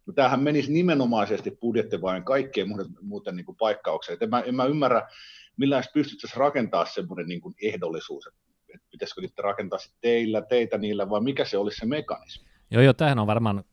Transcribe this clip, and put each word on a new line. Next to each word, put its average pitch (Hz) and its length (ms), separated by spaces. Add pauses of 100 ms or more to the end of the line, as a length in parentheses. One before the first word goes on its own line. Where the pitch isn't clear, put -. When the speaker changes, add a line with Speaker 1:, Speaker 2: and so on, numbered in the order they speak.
Speaker 1:
No 101 80
tämähän 135 300
menisi 147 300
nimenomaisesti 117 760
budjettivajen 101 720
kaikkeen 131 440
muuten, 101 200 (140)
muuten 101 340
niin 90 100
kuin - 120
paikkaukseen. 92 560
Et 85 80
en 113 80
mä, 120 100
en 123 160
mä 127 100
ymmärrä, 135 420 (500)
millään 139 260
edes - 100
pystyttäisiin 143 460
rakentaa 123 460
semmoinen 87 420
niin 87 140
kuin 92 200
ehdollisuus, 82 680
että, - 120 (360)
että - 160
pitäisikö - 300
niitä 92 200
rakentaa 101 380
sit - 220
teillä, 113 400
teitä 117 360
niillä, 101 320
vai 104 120
mikä 135 240
se - 120
olisi 104 200
se 113 80
mekanismi. - 640 (220)
Speaker 2:
Joo, 117 120
joo, 135 100
tämähän 139 260
on 104 80
varmaan 107 460